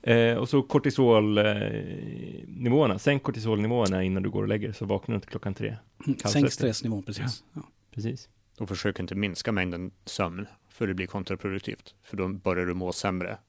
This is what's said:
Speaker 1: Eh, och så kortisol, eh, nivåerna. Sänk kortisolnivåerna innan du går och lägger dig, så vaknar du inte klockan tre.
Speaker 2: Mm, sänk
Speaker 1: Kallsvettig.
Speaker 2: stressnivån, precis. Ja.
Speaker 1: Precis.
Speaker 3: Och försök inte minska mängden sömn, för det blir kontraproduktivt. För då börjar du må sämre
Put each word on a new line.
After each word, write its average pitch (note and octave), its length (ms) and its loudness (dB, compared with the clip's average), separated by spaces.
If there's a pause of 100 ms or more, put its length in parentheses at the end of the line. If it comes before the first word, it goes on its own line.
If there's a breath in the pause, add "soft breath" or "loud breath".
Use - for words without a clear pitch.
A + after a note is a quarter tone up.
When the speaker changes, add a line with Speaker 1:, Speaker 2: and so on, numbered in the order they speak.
(140)
Speaker 1:
Eh, A#2 240 6
och A#2+ 120 -2
så C#3 120 4
kortisol, A#2 760 4
eh, G#2 80 6 (1000)
nivåerna. B2 520 2
Sänk C#3+ 240 2
kortisolnivåerna G#2+ 800 2
innan F#2 200 0
du G2 60 0
går G2 120 -2
och G2+ 60 0
lägger G#2 200 0
dig, G#2 80 -6
så A2 100 -6
vaknar G2+ 280 -2
du - 20 -2
inte G2 120 -6
klockan - 260 -6
tre. G#2+ 140 -6
Speaker 2:
Mm, G#2+ 100 -6 (280)
sänk C#3 160 -2
Speaker 1:
Kallsvettig. B2+ 320 2
Speaker 2:
stressnivån, A2+ 500 -2
precis. G#2+ 400 -6 (100)
Ja. - 80 -12 (320)
Speaker 1:
Precis. A#2 360 -6 (300)
Speaker 3:
Och G#2 100 -6
försök G2 300 -2
inte F#2 160 -4
minska G2+ 360 -2
mängden F2+ 400 -2 (140)
sömn, F#2 420 -4 (220)
för - 180 -4
det F#2+ 60 -2
blir F2+ 140 -4
kontraproduktivt. G2 960 -6
För - 140 -12
då F#2 100 -2
börjar F#2 380 -2
du F2 80 -2
må F2+ 200 -4
sämre F#2 440 -4 (120)